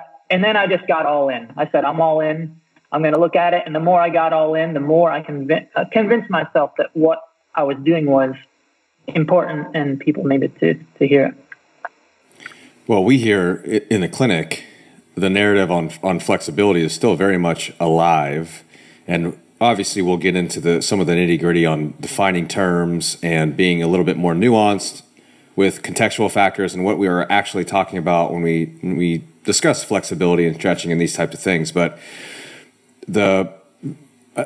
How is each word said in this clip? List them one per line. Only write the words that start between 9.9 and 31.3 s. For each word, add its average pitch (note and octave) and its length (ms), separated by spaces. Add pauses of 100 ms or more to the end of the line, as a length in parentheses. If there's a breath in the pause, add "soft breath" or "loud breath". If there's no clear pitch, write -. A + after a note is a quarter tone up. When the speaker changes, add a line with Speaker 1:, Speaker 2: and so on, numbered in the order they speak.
Speaker 1:
people - 240
needed C#3 380
to, E2 120 (260)
to C#3 80
hear C#3 200
it. - 80 (1500 loud breath)
Speaker 2:
Well, G2+ 160
we B2+ 140
hear G2+ 480
i-, G#2 240
in A2 100
the F2 80
clinic, E2+ 560 (520 loud breath)
the F#2+ 140
narrative G2 400
on, E2+ 220 (100)
on F2+ 200
flexibility F2+ 600
is D#2+ 120
still G#2 240
very F#2+ 200
much E2+ 440
alive. D#2+ 800 (420 soft breath)
And E2+ 320 (220)
obviously G2+ 420
we'll F2 160
get F2+ 200
into E2+ 240
the, E2 200
some G2+ 200
of D#2+ 60
the F2 60
nitty E2+ 260
gritty E2+ 260
on D#2 340
defining F#2 480
terms F2 720
and D#2+ 360
being F2 260
a E2 40
little F2 180
bit F2+ 100
more F2 180
nuanced G#2 680 (540 soft breath)
with F#2+ 260
contextual G#2 500
factors F#2+ 420
and F2+ 120
what G2 120
we F#2+ 100
are F2+ 220
actually G2 360
talking F#2+ 320
about E2+ 340
when E2+ 120
we, E2 380
when F2+ 140
we E2 300 (180)
discuss C3 400
flexibility F2 600
and D#2+ 100
stretching F2 360
and E2 100
these E2 140
types E2+ 180